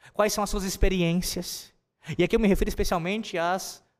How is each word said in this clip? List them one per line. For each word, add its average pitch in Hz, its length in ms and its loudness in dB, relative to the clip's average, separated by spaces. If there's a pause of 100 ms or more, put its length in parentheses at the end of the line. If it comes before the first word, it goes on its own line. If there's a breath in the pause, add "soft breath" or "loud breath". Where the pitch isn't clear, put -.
(120)
Quais 208 200 2
são 208 120 -2
as 196 60 -4
suas 208 140 -2
experiências? 180 1120 0 (420 loud breath)
E 170 60 2
aqui 180 140 2
eu 226 40 4
me 220 60 2
refiro 196 220 4
especialmente 196 680 -2
às 175 480 -4 (160)